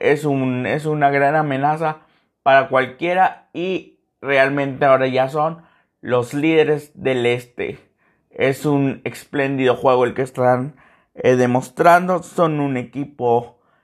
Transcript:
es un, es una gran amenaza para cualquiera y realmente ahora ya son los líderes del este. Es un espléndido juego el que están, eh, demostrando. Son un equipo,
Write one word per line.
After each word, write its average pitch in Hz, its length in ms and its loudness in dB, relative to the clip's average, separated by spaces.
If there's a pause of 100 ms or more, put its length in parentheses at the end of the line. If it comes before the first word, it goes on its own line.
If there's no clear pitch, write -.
es 147 240 0
un, 131 420 -2
es 147 200 -4
una 151 240 0
gran 139 260 2
amenaza 156 640 -2 (440)
para 135 260 4
cualquiera 160 840 -2
y 180 480 -8 (200)
realmente 139 680 0
ahora 131 200 4
ya 127 220 0
son 156 340 -4 (380)
los 123 340 -2
líderes 151 600 2
del 127 320 -2
este. 120 520 -4 (520)
Es 135 360 -2
un 139 380 0
espléndido 135 720 -2
juego 127 280 2
el 113 100 -2
que 131 80 -4
están, 127 520 -2 (400)
eh, 127 220 2
demostrando. 170 880 2
Son 160 340 -2
un 139 180 -4
equipo, 123 840 -4 (240)